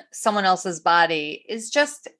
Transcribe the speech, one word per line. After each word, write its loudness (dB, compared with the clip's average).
someone 0
else's 0
body 2
is -8
just -2